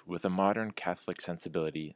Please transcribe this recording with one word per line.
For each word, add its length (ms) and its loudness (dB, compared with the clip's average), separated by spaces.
with 200 -2
a 40 2
modern 420 4
Catholic 500 -4
sensibility 760 -4